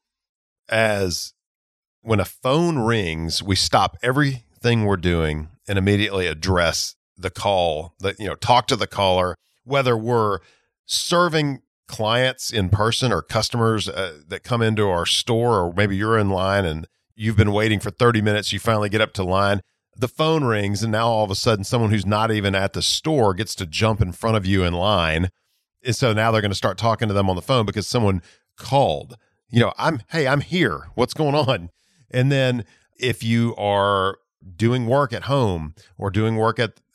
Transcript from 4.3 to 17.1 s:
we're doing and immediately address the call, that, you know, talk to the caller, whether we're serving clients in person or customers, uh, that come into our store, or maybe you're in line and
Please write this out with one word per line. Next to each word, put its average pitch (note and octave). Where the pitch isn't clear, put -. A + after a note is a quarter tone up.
we're G2+
doing D#2+
and G2
immediately G2
address E2
the F#2
call, F2
that, G2
you G#2
know, D#2
talk A#2+
to C3+
the G2+
caller, F#2
whether B2+
we're A2
serving D#3
clients B2
in G2+
person G#2+
or F2
customers, A2
uh, E2+
that F2+
come A#2+
into A2
our F2
store, A#2
or F2
maybe G2
you're A2
in G#2
line G2
and D#2+